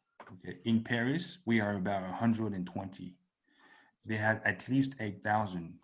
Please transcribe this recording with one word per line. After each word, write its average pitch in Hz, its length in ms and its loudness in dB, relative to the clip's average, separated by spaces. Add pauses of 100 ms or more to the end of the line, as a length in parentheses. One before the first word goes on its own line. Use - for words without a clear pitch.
(320)
Okay. 90 320 -12
In 113 180 4
Paris, 123 640 -2
we 113 160 4
are 101 160 0
about 95 280 -2
a 92 80 -6
hundred 110 420 0
and 90 120 -4
twenty. 92 500 -10 (880)
They 110 120 -2
had 107 280 2
at 101 240 0
least 135 320 2
eight 101 220 -6
thousand 92 600 0